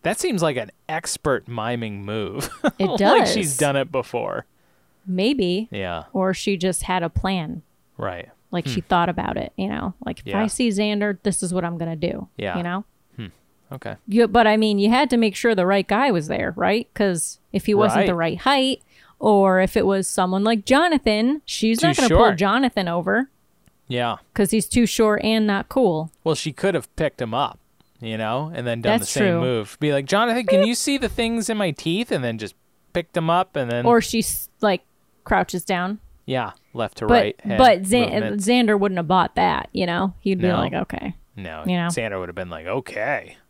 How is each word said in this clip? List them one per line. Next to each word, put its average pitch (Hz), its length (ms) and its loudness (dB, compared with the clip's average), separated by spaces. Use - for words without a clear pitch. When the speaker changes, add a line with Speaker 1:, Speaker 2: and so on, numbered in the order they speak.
Speaker 1:
That 185 180 -2
seems 240 220 0
like 151 160 0
an 107 120 -8
expert 151 600 -4
miming 113 560 -6
move. 107 460 -6
<laughs> - 140 -2
Speaker 2:
It 190 100 0
Speaker 1:
Like 220 260 6
she's 185 260 -2
Speaker 2:
does. 131 40 -6
Speaker 1:
done 139 200 2
it 135 140 -2
before. 117 540 -4
Speaker 2:
Maybe. 196 640 0
Speaker 1:
Yeah. 90 400 -6
Speaker 2:
Or 190 220 0
she 196 220 -4
just 180 280 -2
had 185 180 -2
a 170 60 -4
plan. 175 540 -4
Speaker 1:
Right. 92 320 -8
Speaker 2:
Like, 175 160 -4
Speaker 1:
Hmm. 139 40 -4
Speaker 2:
she 123 120 -2
thought 170 260 2
about - 280 -4
it, - 200 -8
you 190 120 -4
know? 196 260 -6
Like, - 160 -10
if - 60 -16
Speaker 1:
Yeah. 196 160 -4
Speaker 2:
I 220 40 0
see 240 220 -2
Xander, 208 540 -2
this 196 200 -2
is 175 100 -6
what 180 120 -2
I'm 170 140 -6
gonna 165 180 -6
do, 170 400 -6
Speaker 1:
Yeah. 202 200 -4
Speaker 2:
you 175 60 -4
know? 180 220 -6
Speaker 1:
Hmm. 113 100 -12
Okay. - 240 -12
Speaker 2:
Yeah, 226 200 4
but, 226 200 4
I 214 100 4
mean, 214 220 2
you 202 120 4
had 262 200 4
to 254 60 2
make 220 180 2
sure 233 200 0
the 185 120 2
right 196 200 2
guy 247 240 2
was 160 180 0
there, - 280 -4
right? 220 380 0
'Cause 185 460 -2
if 196 140 -2
he 208 80 2
wasn't 208 320 4
the 180 80 2
Speaker 1:
Right. 165 180 0
Speaker 2:
right 170 60 -6
height, 262 440 2
or 196 420 6
if 185 160 2
it 214 100 4
was 190 200 2
someone 190 380 0
like 220 200 2
Jonathan, 254 800 2
she's 226 360 0
Speaker 1:
Too - 80 4
Speaker 2:
not - 80 2
gonna 247 120 4
pull - 100 4
Speaker 1:
short. - 200 6
Speaker 2:
Jonathan 208 500 2
over 190 400 0
Speaker 1:
Yeah. 120 280 -2
Speaker 2:
'cause 202 180 2
he's 220 160 0
too 240 180 2
short 214 380 2
and 220 220 2
not 202 220 -2
cool. 165 420 0
Speaker 1:
Well, 160 100 2
she 147 180 -6
could 190 220 -2
have - 220 -4
picked 151 240 -2
him 113 140 -4
up, 131 240 -2
you 110 160 -6
know, 120 380 -4
and 123 120 -6
then 117 140 -4
done 214 200 2
Speaker 2:
That's - 120 -8
Speaker 1:
the - 80 -2
same 190 120 4
Speaker 2:
true. 170 80 2
Speaker 1:
move. 120 400 -2
Be 151 120 0
like, 139 140 0
"Jonathan, 226 400 2
can 190 140 4
Speaker 2:
Beep. 208 80 4
Speaker 1:
you 240 60 0
see 277 240 -2
the 254 100 -2
things 226 420 -2
in 220 60 -2
my 202 160 0
teeth?" 175 400 -2
And 160 100 -2
then 117 160 -4
just 107 160 -8
picked 175 200 -4
them 165 140 0
up 175 280 0
and 127 140 -2
then 120 160 -2
Speaker 2:
Or 233 140 6
she's, - 480 -4
like, 196 220 0
crouches 185 360 0
down. 190 360 -4
Speaker 1:
Yeah, 127 260 -4
left 113 240 -4
to 113 80 -4
Speaker 2:
But, 110 60 4
Speaker 1:
right - 200 -4
head 202 160 -2
Speaker 2:
but 220 260 6
Xan-, 233 280 2
Speaker 1:
movements. 208 340 -4
Speaker 2:
Xander 226 320 4
wouldn't 196 200 0
have 165 100 -4
bought 180 280 2
that, 180 360 0
you 190 140 -2
know? 180 340 -2
He'd 190 200 0
be 180 80 2
Speaker 1:
No. 175 80 2
Speaker 2:
like, 175 180 -2
"Okay." - 400 -6
Speaker 1:
No, 80 300 -10
Speaker 2:
You 180 100 0
know? 175 120 -2
Speaker 1:
Xander 113 300 -4
would 92 100 -6
have 87 80 -12
been 90 140 -8
like, 80 160 -10
"Okay." 110 720 -6